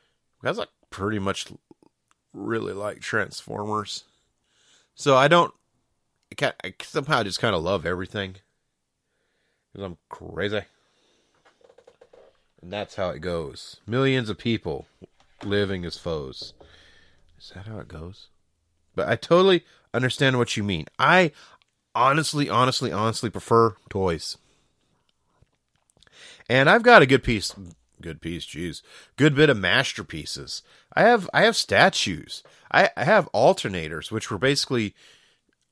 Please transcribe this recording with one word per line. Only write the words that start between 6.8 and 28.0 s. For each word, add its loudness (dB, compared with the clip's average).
somehow -2
just -6
kinda 0
love -2
everything. -6
'Cause -14
I'm -12
crazy. -6
And -14
that's -8
how -4
it -8
goes. -8
Millions 0
of -6
people -4
living -2
as -10
foes. -8
Is -20
that -16
how -12
it -16
goes? -16
But -2
I 0
totally 2
understand 0
what 0
you -4
mean. -4
I 4
honestly, 2
honestly, 0
honestly -2
prefer 2
toys. -4
And 4
I've 6
got 12
a 8
good 4
piece, -2